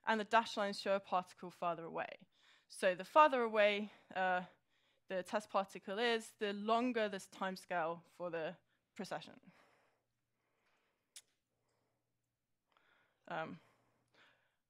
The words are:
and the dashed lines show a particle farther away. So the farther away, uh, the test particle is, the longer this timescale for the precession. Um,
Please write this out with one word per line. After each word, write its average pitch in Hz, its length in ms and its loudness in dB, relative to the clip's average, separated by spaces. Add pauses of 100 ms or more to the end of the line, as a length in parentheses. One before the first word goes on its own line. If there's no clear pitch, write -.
and 220 140 2
the 208 60 -2
dashed 226 320 2
lines 202 220 -2
show 196 160 0
a 202 40 2
particle 180 500 -4
farther 170 360 -6
away. 160 340 -8 (500)
So 185 240 2
the 180 100 -6
farther 277 380 6
away, 208 500 2 (240)
uh, 185 260 2 (680)
the 185 140 -4
test - 260 -4
particle 196 500 -2
is, 233 400 0
the 202 140 -2
longer 220 560 0
this 190 260 -10
timescale 175 640 -4 (180)
for 175 120 -8
the 165 240 -6 (420)
precession. - 380 -10 (4000)
Um, 160 280 -8 (1120)